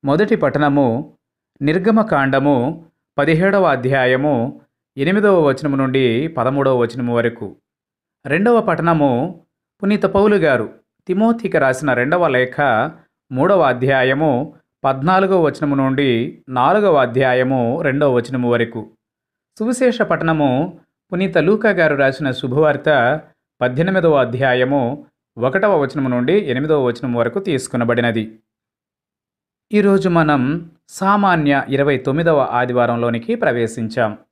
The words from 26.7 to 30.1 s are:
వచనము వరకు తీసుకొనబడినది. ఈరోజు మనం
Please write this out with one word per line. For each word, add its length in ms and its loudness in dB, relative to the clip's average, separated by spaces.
వచనము 320 -4
వరకు 220 -2
తీసుకొనబడినది. 840 -2
ఈరోజు 380 2
మనం 320 2